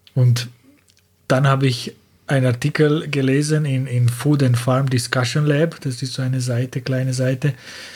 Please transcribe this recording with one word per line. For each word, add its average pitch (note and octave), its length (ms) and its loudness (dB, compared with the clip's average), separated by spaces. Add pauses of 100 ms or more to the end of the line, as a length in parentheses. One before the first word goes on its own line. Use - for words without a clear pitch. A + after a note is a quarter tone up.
(160)
Und B2 340 2 (800)
dann C#3 200 2
hab C3+ 160 2
ich B2+ 300 -2 (340)
einen C3+ 180 2
Artikel D3 640 0
gelesen C#3+ 560 0
in, C3+ 220 -2
in B2 220 2
Food C#3+ 340 0
and B2 140 4
Farm C3 320 0
Discussion B2+ 560 0
Lab. D3+ 360 2
Das B2+ 200 -6
ist C3 120 -8
so - 80 -6
eine B2+ 200 -2
Seite, B2 400 -4
kleine C3 320 -2
Seite. C3 400 -2 (420)